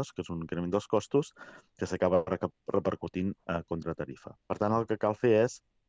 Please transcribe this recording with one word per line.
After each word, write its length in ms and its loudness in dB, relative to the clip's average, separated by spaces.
és 100 -12
que 80 -6
és 80 -8
un 160 -4
increment 300 -4
dels 100 0
costos 460 0
que 140 -4
s'acaba 400 2
reca-, 220 -2
repercutint, 640 -2
eh, 160 0
contra 320 -6
tarifa. 380 -12
Per 160 -6
tant, 160 4
el 80 0
que 160 -2
cal 160 2
fer 240 6
és 160 0